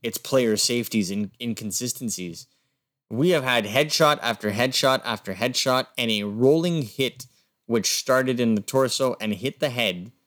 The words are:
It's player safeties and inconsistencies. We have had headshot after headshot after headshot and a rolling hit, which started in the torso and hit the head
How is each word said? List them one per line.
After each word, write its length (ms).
It's 140
player 400
safeties 540
and 280
inconsistencies. 1080
We 200
have 140
had 220
headshot 560
after 280
headshot 540
after 300
headshot 540
and 120
a 120
rolling 600
hit, 440
which 320
started 420
in 140
the 80
torso 580
and 140
hit 260
the 80
head 420